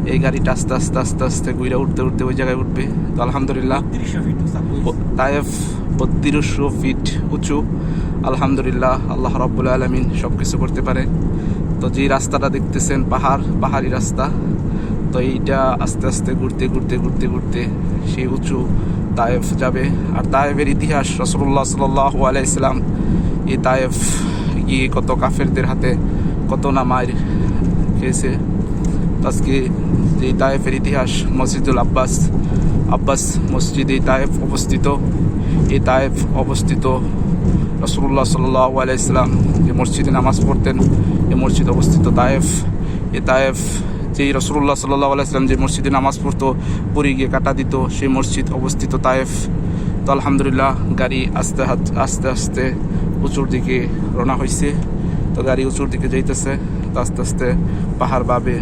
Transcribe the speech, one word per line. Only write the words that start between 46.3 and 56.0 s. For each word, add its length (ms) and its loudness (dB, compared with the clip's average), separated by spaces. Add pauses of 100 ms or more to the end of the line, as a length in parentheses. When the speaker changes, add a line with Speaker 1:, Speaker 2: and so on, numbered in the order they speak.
Speaker 1:
পড়ে 240 2
গিয়ে 160 0
কাটা 260 0
দিত, 140 -2 (240)
সেই 200 0
মসজিদ 280 0 (140)
অবস্থিত 340 -2 (120)
তায়েফ। 260 0 (720)
তো 120 -2
আলহামদুলিল্লাহ, 560 2 (300)
গাড়ি 200 0 (180)
আস্তে 300 -2
হাত-, 220 0 (140)
আস্তে 300 -2
আস্তে 280 -2 (600)
উঁচুর 280 0
দিকে 240 0 (380)
রওনা 260 0
হইছে। 260 0 (680)
তো 140 0
গাড়ি 220 0
উঁচুর 240 -2
দিকে 200 -2